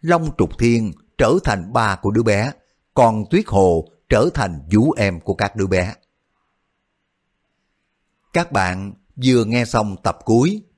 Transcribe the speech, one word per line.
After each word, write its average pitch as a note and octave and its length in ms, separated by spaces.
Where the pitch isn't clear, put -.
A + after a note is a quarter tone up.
Long E3 360
Trục - 220
Thiên A2+ 320
trở A2 160
thành G2+ 300
ba A2 220
của G2 160
đứa A2 120
bé, A2 280
còn A2+ 360
Tuyết G3 180
Hồ F2+ 400
trở B2 240
thành F2 280
vú A2+ 260
em G2 220
của G2 140
các G2+ 220
đứa G2 120
bé. F#2 260
Các E3+ 180
bạn F#2+ 420
vừa B2 200
nghe A#2+ 200
xong G#2+ 380
tập - 220
cuối D3+ 360